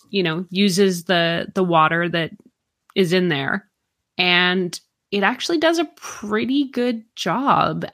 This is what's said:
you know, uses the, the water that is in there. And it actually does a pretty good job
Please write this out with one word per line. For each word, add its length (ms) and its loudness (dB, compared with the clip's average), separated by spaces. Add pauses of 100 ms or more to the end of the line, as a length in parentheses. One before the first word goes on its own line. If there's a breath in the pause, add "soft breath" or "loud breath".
(100)
you 120 0
know, 280 -2
uses 540 2
the, 500 0
the 100 2
water 460 2
that 200 -4 (640)
is 180 2
in 160 2
there. 400 -2 (500)
And 600 2 (320)
it 120 -2
actually 360 -2
does 200 2
a 80 0 (100)
pretty 720 -4
good 320 -2 (140)
job 760 0